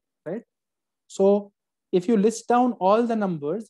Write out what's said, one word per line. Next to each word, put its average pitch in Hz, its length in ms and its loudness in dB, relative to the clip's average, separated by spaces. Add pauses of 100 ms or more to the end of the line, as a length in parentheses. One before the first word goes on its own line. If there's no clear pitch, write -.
(260)
right? 196 160 -10 (680)
So 202 440 0 (400)
if 180 160 -2
you 233 80 2
list 220 320 0
down 240 260 2
all 202 300 2
the 226 120 -4
numbers, 185 540 -6